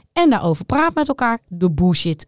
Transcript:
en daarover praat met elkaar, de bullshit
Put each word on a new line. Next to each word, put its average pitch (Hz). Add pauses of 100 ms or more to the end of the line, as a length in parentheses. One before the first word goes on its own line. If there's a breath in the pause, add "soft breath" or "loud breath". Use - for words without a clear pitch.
(140 soft breath)
en 339
daarover 175
praat 311
met 302
elkaar, 240
de 175
bullshit 170